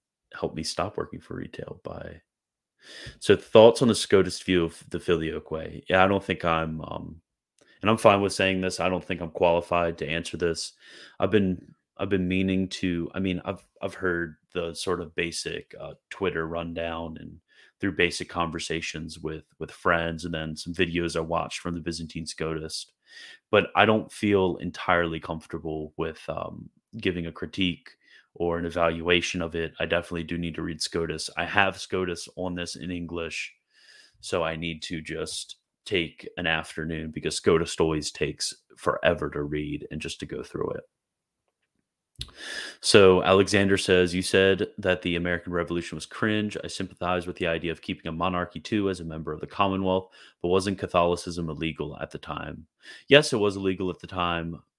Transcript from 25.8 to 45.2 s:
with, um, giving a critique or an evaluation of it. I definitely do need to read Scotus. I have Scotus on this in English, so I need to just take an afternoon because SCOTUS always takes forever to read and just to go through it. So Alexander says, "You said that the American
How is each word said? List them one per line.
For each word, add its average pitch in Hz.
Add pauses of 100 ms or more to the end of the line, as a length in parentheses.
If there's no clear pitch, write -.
with, 80
um, 82 (280)
giving 87
a 82
critique 87 (460)
or 85
an 85
evaluation 85
of 82
it. 82
I 85
definitely 85
do 82
need 85
to 85
read 85
Scotus. 80
I 85
have 95
Scotus 90
on 90
this 87
in 87
English, 85 (680)
so 87
I 82
need 82
to 82
just - (280)
take 85
an 87
afternoon 80
because 76
SCOTUS 82
always 80
takes - (240)
forever -
to 73
read 73
and 78
just -
to -
go 69
through -
it. - (2000)
So 95
Alexander 98
says, 90
"You 90
said 95 (100)
that 92
the 87
American 87